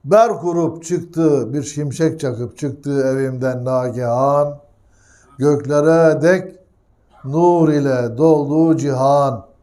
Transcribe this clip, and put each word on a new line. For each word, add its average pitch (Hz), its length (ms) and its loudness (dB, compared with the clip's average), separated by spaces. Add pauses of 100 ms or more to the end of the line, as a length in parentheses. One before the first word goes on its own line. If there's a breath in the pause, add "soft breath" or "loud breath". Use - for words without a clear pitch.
Berk 196 400 2
vurup 170 400 -4
çıktı, 160 680 -2
bir 143 100 -4
şimşek 151 580 -4
çakıp 120 380 -8
çıktı 143 320 -8
evimden 131 760 -2
nagihan. 127 960 -2 (800 soft breath)
Göklere 147 840 2
dek 185 360 0 (640)
nur 165 440 2
ile 127 500 0
doldu 156 580 2
cihan. 135 720 0 (160)